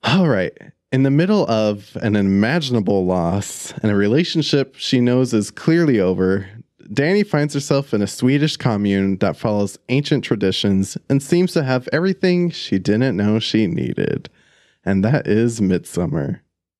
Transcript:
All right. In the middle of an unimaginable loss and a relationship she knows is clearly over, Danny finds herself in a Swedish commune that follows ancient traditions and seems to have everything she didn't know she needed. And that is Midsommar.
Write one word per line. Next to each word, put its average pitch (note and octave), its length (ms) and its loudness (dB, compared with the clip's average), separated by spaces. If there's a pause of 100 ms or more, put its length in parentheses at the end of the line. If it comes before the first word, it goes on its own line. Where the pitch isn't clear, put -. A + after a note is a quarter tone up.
All E3+ 240 2
right. F#2+ 240 0 (400)
In C3 120 2
the C3+ 80 2
middle F3+ 380 2
of G#2+ 520 -2
an G#2+ 160 2
unimaginable G#2 880 0
loss F2+ 760 -4
and G#2+ 80 0
a G#2 60 2
relationship C#3 800 0
she - 240 -2
knows B2 340 2
is G#2+ 160 0
clearly D#3+ 520 2
over, F#2 440 0 (460)
Danny E3 320 2
finds D3 300 -2
herself C#3 400 -2
in G#2 80 0
a G2 60 0
Swedish C#3+ 500 0
commune G2 640 0
that G2 180 0
follows G#2 500 -2
ancient C#3 380 0
traditions G2 720 0 (120)
and C#3 140 2
seems F3 300 0
to D#3+ 100 0
have B2+ 300 -2
everything F3+ 560 0
she - 280 -4
didn't G#2 380 0
know G#2 240 0
she A2 280 0
needed. G1+ 600 -4 (540)
And F#2+ 220 2
that A#2+ 220 0
is A2 340 0
Midsommar. E2+ 800 -2 (380)